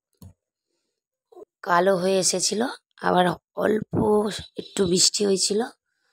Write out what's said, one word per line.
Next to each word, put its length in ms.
কালো 340
হয়ে 220
এসেছিল, 420
আবার 240
অল্প 380
একটু 280
বৃষ্টি 400
হয়েছিল, 360